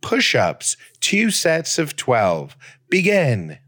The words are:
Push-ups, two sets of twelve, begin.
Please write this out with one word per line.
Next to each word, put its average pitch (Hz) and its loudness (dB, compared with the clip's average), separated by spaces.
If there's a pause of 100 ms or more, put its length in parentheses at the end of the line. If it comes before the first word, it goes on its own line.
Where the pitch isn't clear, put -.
Push-ups, - -2 (220)
two 214 0
sets 165 -2
of 151 -2
twelve, 90 0 (340)
begin. 151 2 (100)